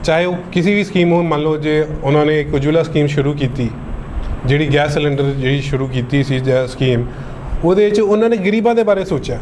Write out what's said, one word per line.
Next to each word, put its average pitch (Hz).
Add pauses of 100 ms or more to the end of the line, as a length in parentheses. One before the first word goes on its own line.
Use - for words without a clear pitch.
ਚਾਹੇ 165
ਉਹ 180 (180)
ਕਿਸੇ 180
ਵੀ 202
ਸਕੀਮ 175
ਹੋ, 175
ਮੰਨ 151
ਲਓ 156
ਜੇ 151 (160)
ਉਹਨਾਂ 147
ਨੇ 151
ਇੱਕ 147
ਉਜਵਲਾ 151
ਸਕੀਮ 151
ਸ਼ੁਰੂ 143
ਕੀਤੀ, 143 (760)
ਜਿਹੜੀ 143
ਗੈਸ 147
ਸਿਲੰਡਰ 143
ਜਿਹੜੀ 139
ਸ਼ੁਰੂ 139
ਕੀਤੀ 127
ਸੀ 135
ਜਾਂ 127
ਸਕੀਮ, 123 (600)
ਉਹਦੇ 202
'ਚ 208
ਉਹਨਾਂ 214
ਨੇ 233
ਗਰੀਬਾਂ 208
ਦੇ 226
ਬਾਰੇ 202
ਸੋਚਿਆ 127